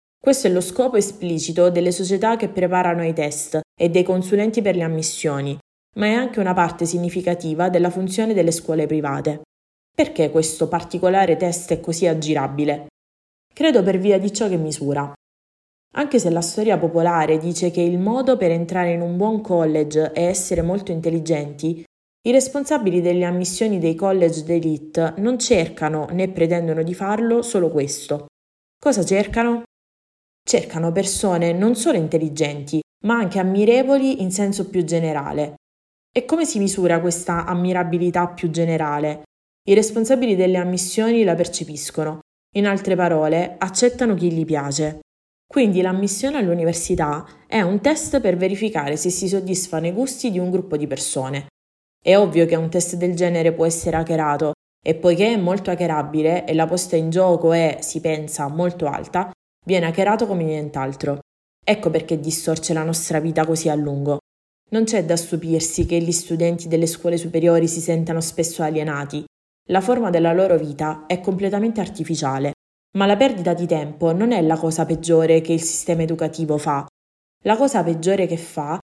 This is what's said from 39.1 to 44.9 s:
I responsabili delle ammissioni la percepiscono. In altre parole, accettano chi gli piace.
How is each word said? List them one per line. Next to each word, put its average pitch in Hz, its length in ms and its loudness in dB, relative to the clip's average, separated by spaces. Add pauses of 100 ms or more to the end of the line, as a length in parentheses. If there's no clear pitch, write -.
I 196 60 6
responsabili 220 600 2
delle 185 220 2
ammissioni 214 680 0
la 175 120 2
percepiscono. 156 840 -6 (360)
In 202 100 2
altre 196 300 0
parole, 165 600 2
accettano 240 580 0
chi 170 160 0
gli 160 140 -2
piace. 151 540 -2 (460)